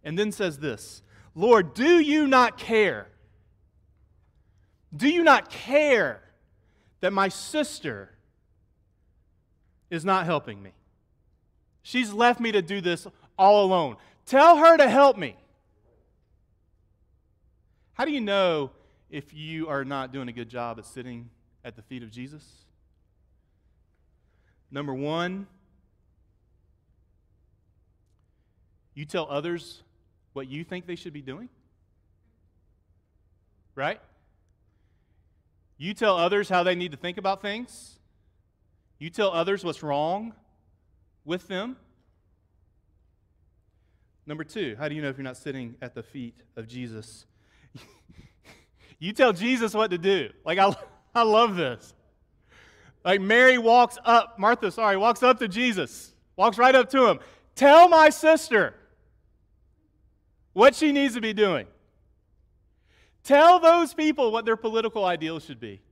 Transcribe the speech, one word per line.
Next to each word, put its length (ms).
and 140
then 140
says 280
this, 420
"Lord, 380
do 260
you 280
not 300
care? 520
Do 140
you 140
not 260
care 720
that 100
my 180
sister 840
is 160
not 200
helping 360
me? 100
She's 320
left 260
me 140
to 80
do 180
this 280
all 280
alone. 320
Tell 320
her 200
to 100
help 300
me." 180
How 120
do 60
you 100
know 500
if 240
you 360
are 160
not 260
doing 160
a 60
good 160
job 280
at 80
sitting 440
at 120
the 60
feet 220
of 80
Jesus? 540
Number 240
one, 540
you 120
tell 240
others 520
what 140
you 180
think 200
they 100
should 180
be 80
doing. 260
Right? 260
You 160
tell 240
others 320
how 140
they 120
need 160
to 60
think 200
about 240
things. 560
You 100
tell 220
others 320
what's 180
wrong 520
with 240
them. 300
Number 180
two, 340
how 120
do 60
you 60
know 80
if 80
you're 60
not 140
sitting 440
at 140
the 80
feet 320
of 100
Jesus? 580
<laughs> 80
You 140
tell 180
Jesus 440
what 160
to 80
do. 320
Like, 140
I, 180
<laughs> 180
I 80
love 340
this. 380
Like, 160
Mary 380
walks 440
up, 360
Martha, 320
sorry, 260
walks 240
up 160
to 100
Jesus, 680
walks 220
right 160
up 160
to 160
him. 140
"Tell 360
my 200
sister 640
what 200
she 180
needs 220
to 80
be 100
doing. 360
Tell 360
those 340
people 380
what 140
their 120
political 480
ideals 400
should 140
be. 200